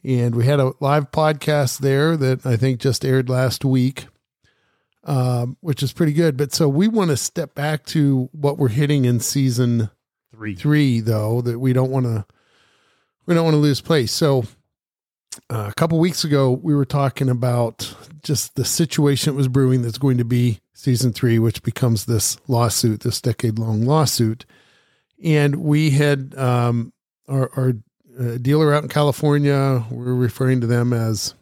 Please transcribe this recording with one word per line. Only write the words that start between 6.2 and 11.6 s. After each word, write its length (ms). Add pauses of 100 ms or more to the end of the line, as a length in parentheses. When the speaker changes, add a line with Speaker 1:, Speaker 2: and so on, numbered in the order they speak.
Speaker 1:
But 160
so 160
we 200
want 200
to 80
step 380
back 320
to 460
what 260
we're 100
hitting 380
in 140
season 680 (460)
Speaker 2:
Three. 220
Speaker 1:
three, 440
though, 400
that 180
we 140